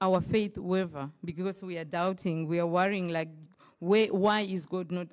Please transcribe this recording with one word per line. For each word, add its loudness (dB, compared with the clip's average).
our 4
faith 0
waver -2
because -6
we -8
are -8
doubting, -2
we 0
are 2
worrying, 2
like, -2
"Where, 4
why 4
is -4
God -4
not -4